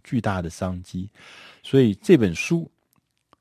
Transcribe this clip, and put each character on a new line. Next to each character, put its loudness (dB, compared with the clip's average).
巨 -4
大 -4
的 -8
商 -8
机。 -12
所 2
以 4
这 4
本 2
书 -4